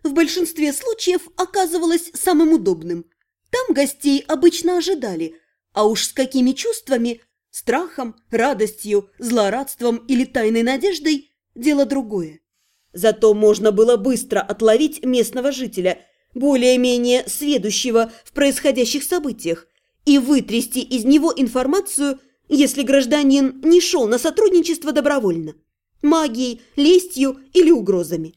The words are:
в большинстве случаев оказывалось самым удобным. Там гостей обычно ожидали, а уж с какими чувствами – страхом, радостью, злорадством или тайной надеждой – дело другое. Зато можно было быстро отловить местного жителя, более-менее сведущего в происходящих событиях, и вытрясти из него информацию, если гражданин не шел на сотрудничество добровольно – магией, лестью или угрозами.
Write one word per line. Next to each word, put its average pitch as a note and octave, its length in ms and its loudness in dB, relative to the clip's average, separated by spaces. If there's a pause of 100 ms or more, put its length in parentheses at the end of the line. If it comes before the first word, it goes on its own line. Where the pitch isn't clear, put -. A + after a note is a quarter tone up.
в D4 100 -4
большинстве D#4+ 600 -2
случаев F4+ 640 -4
оказывалось E4+ 760 -2
самым E4 380 2
удобным. F3 520 -2 (460)
Там B4 260 -2
гостей C#4 500 0
обычно E4 520 0
ожидали, G#3 580 -4 (360)
а G#3+ 140 2
уж G#3+ 200 0
с - 60 -10
какими C4 380 0
чувствами – C4 720 -4 (320)
страхом, B3+ 640 -6 (160)
радостью, G#3 760 -2 (100)
злорадством A#3 800 -2 (100)
или B3 160 0
тайной A3+ 400 0
надеждой – D4 680 -2 (240)
дело C#4 320 2
другое. G#3 540 -6 (520)
Зато G#3+ 400 2
можно G#3 380 4
было A3+ 260 4
быстро A#3 440 -2
отловить A3+ 640 0
местного B3+ 480 -2
жителя, G#3+ 480 -4 (340)
более-менее B3 960 2
сведущего A3+ 840 -2 (120)
в - 80 -20
происходящих C4+ 720 0
событиях, A#3 640 -6 (360)
и C#4+ 140 4
вытрясти B3 640 0
из A#3 240 -6
него D4 300 4
информацию, C4+ 840 -2 (300)
если C4+ 340 0
гражданин C4+ 800 2
не E4+ 180 6
шел E4 280 0
на B3 100 0
сотрудничество E4 720 0
добровольно – A3 640 -2 (480)
магией, C4 580 0 (140)
лестью C#4+ 640 2 (140)
или E4+ 180 6
угрозами. F3 680 0